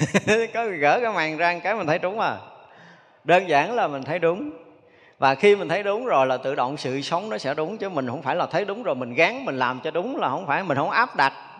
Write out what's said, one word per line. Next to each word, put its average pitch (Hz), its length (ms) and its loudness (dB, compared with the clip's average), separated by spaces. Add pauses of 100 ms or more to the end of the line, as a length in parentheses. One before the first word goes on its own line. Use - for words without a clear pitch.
(280)
<laughs> - 0 - (260)
Có 226 120 -2
gỡ 170 360 4
cái 226 120 0
màn 156 240 -2
ra 170 160 2
một 175 100 -4
cái 196 120 0
mình 190 120 -4
thấy 156 120 2
trúng 190 200 -4
à. 139 180 0 (840)
Đơn 175 260 4
giản 160 260 4
là 202 120 2
mình 139 160 -6
thấy 156 160 -4
đúng. 180 300 0 (680)
Và 135 160 4
khi 202 200 6
mình 175 140 -6
thấy 190 140 -2
đúng 208 220 -2
rồi 143 220 4
là 127 100 0
tự 135 180 -4
động 139 220 -2
sự 135 240 -4
sống 175 280 -4
nó 214 80 -4
sẽ 143 160 -4
đúng, 160 240 -4
chứ 196 120 -6
mình 139 180 -2
không 131 140 -6
phải 156 140 -2
là 170 100 0
thấy 175 200 -2
đúng 202 180 -6
rồi 160 120 -2
mình 123 180 -8
gán 214 320 2
mình 139 140 -4
làm 127 240 0
cho 156 80 -4
đúng 208 260 -4
là 170 120 0
không 165 180 -4
phải, 156 160 0
mình 147 140 0
không 160 120 0
áp 233 260 0
đặt. 139 180 4 (260)